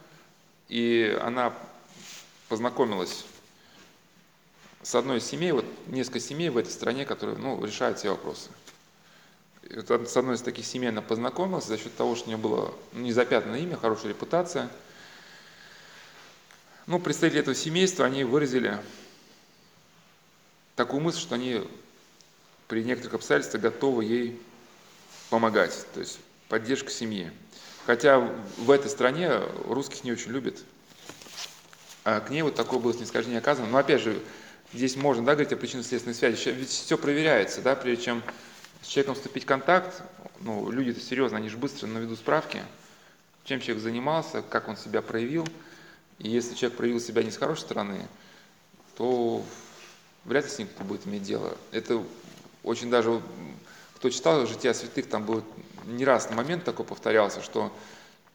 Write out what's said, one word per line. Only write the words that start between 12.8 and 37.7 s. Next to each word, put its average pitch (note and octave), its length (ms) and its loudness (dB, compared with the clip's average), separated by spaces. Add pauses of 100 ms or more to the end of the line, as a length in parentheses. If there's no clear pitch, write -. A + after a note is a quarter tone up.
ну, A#2 100 -8
незапятнанное A#2+ 580 2
имя, E3+ 160 -4
хорошая A2 320 0
репутация. C#3+ 600 -2 (2250)
Ну, F3 120 2
представители D3+ 420 4
этого C3+ 140 2
семейства, E3+ 500 2
они C3+ 200 4
выразили B2 520 2 (2000)
такую C3 260 0
мысль, E3 200 0
что - 160 -4
они B2 260 0 (1040)
при A2+ 160 0
некоторых A#2+ 320 -2
обстоятельствах A2+ 480 0
готовы A#2 420 2
ей A#2 380 0 (880)
помогать, G#2+ 640 4
то - 60 -6
есть - 180 -8 (300)
поддержка A2+ 420 0
семьи. G2+ 400 -4 (560)
Хотя C3 320 8
в A#2 520 2
этой C#3 200 6
стране D3 400 2 (360)
русских C3 380 -4
не B2 80 -2
очень A2 200 -6
любят, C3 260 -4 (1500)
а G#2+ 160 4
к G#2+ 100 -8
ней D3+ 120 -2
вот D3 140 0
такое B2 240 0
было A#2 120 4
снисхождение A#2 460 -2
оказано. B2+ 300 2
Но B2 100 4
опять C#3 220 6
же, G#2+ 200 0 (520)
здесь B2+ 240 -2
можно, C3+ 280 2
да, C3+ 80 6
говорить D3 200 2
о A#2 40 0
причинно-следственной A#2+ 580 -4
связи. A#2 220 2
Ща-, B2 140 -2
ведь B2+ 180 -4
всё - 300 0
проверяется, C#3+ 600 2
да, C3 160 2